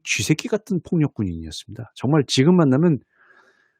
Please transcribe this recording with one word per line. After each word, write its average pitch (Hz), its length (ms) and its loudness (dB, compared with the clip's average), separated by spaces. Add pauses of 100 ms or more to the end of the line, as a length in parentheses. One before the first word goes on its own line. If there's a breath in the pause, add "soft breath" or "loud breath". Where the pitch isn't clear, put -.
쥐새끼 - 440 -4
같은 202 360 -4
폭력 156 300 -2
군인이었습니다. 90 800 -10
정말 139 320 0
지금 151 300 2
만나면, 151 400 2 (840 soft breath)